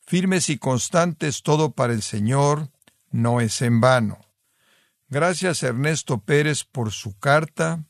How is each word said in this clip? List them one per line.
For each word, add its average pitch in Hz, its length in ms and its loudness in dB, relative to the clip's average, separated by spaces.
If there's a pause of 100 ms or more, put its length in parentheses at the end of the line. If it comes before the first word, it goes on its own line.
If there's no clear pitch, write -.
Firmes 185 500 0
y 143 80 -2
constantes, 156 840 -2
todo 151 280 2
para 123 220 0
el 110 100 -2
Señor, 139 680 0 (420)
no 120 300 2
es 113 220 -2
en 117 180 2
vano". 117 380 2 (920)
Gracias, 165 540 -2
Ernesto 135 560 -2
Pérez, 147 460 0
por 113 260 -4
su 101 280 -10
carta. 160 720 0